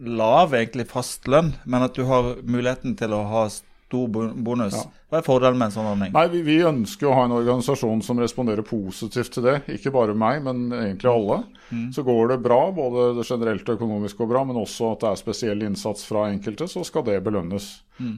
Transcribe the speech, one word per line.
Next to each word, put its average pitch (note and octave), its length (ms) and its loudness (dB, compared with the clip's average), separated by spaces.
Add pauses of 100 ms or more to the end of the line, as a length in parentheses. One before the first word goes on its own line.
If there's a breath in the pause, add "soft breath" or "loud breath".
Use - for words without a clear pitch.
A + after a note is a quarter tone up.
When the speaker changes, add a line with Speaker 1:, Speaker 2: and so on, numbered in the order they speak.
Speaker 1:
lav A#2+ 480 4
egentlig A#2 400 0
fast - 400 -6
lønn, D#3 220 4 (100)
men B2+ 240 2
at B2+ 80 -10
du B2+ 80 -2
har B2 300 2 (100)
muligheten B2 560 -2
til G#2+ 160 0
å G#2+ 140 -2
ha A2 180 2
stor - 640 -6
bo-, A2 240 -2
bonus? A#2 400 -2
Speaker 2:
Ja. A2 80 -4 (220 soft breath)
Speaker 1:
Hva D#3 140 0
er - 40 -4
fordelen B2+ 320 4
med A#2 120 0
en G2 80 -6
sånn G#2+ 100 -4
ordning? G2+ 260 -2
Speaker 2:
Nei, D3+ 200 4
vi, F3 100 0
vi D#3 140 2 (100)
ønsker C#3 400 0
å C#3 80 4
ha B2+ 100 6
en A#2+ 120 0
organisasjon A#2+ 640 0
som A#2+ 160 -2
responderer A2 480 -2
positivt G#2+ 720 -6
til B2+ 100 0
det. C3+ 80 6 (160)
Ikke C3+ 240 -4
bare G#2+ 240 2
meg, A#2+ 240 2
men B2+ 220 -4 (100)
egentlig A#2 380 0
alle. A2+ 240 2 (340 loud breath)
Speaker 1:
Mm. A#2 140 -6 (100)
Speaker 2:
Så D3+ 100 -4
går A#2+ 280 4
det B2+ 100 0
bra, A#2 160 6 (160)
både B2 400 0
det A#2 140 -4
generelt A2+ 420 -2
og A2+ 80 -2
økonomisk G#2 400 -4
går A2+ 140 -2
bra, C3 180 2
men B2 80 -4
også A2+ 380 -2
at - 80 -4
det G#2+ 80 2
er F#2 100 -4
spesiell G#2+ 400 -4
innsats G#2 480 -4
fra G#2+ 220 0
enkelte, G#2 360 -6
så F3+ 160 -8
skal D3 220 -4
det G2+ 180 0
belønnes. G2 460 -4 (320 loud breath)
Speaker 1:
Mm. A#2 160 -6